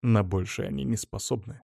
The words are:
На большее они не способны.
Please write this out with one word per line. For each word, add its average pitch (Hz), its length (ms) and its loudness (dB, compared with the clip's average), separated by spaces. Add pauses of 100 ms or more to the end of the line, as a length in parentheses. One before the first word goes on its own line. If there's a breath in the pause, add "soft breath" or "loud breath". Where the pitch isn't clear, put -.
На 110 200 6
большее 92 420 -2
они 135 160 -4
не 120 140 0
способны. - 680 -6 (120)